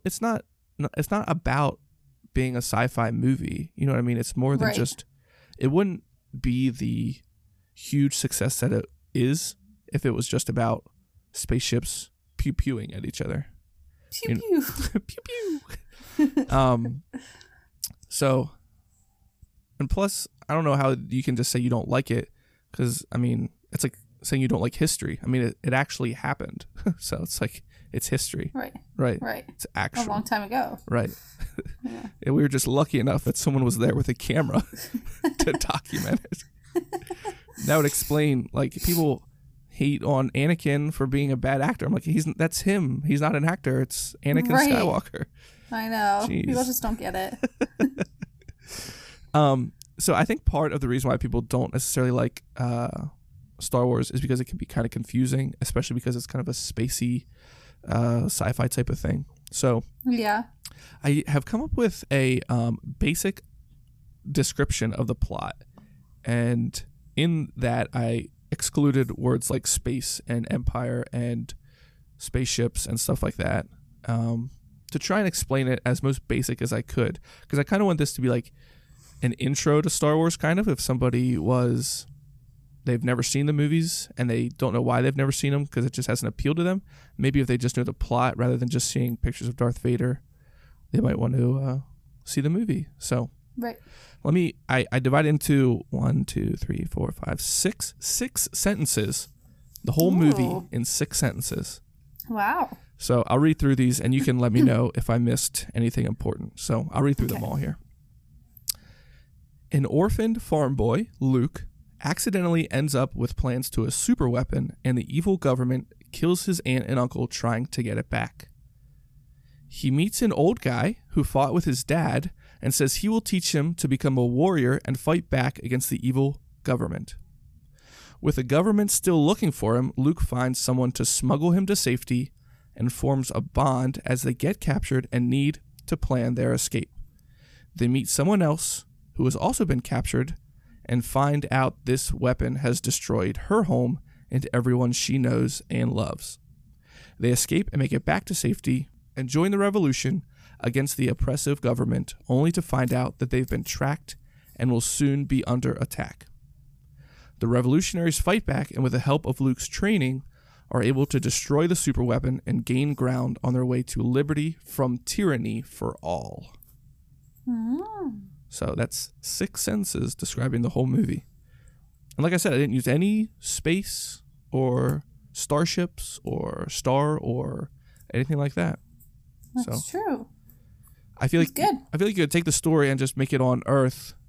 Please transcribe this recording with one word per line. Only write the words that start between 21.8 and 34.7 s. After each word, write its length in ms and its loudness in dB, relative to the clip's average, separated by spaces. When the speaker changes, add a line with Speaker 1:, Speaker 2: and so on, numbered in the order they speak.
Speaker 1:
like 240 0
it, 180 -2
'cause, 400 -2
I 60 -2
mean, 320 0
it's 120 -4
like 140 -2
saying 180 0
you 60 2
don't 140 2
like 140 -2
history. 480 -2
I 40 -8
mean, 160 2
it, 200 -2
it 100 0
actually 400 -2
happened. 520 -8
<laughs> 140 -2
So 220 -6
it's 200 -6
like, 220 -6
it's 180 -4
history. 460 -4
Speaker 2:
Right. 180 -8
Speaker 1:
Right. 240 0
Speaker 2:
Right. 280 -8
Speaker 1:
It's 160 -14
actual. 300 -2
Speaker 2:
A 40 -6
long 140 -4
time 200 -2
ago. 360 -4
Speaker 1:
Right. 260 -2
Speaker 2:
<laughs> 40 -20
Yeah. 220 -10
Speaker 1:
And 120 0
we 60 4
were 60 4
just 180 0
lucky 340 0
enough 260 0
that 120 0
someone 280 2
was 120 0
there 160 2
with 140 0
a 60 0
camera 500 0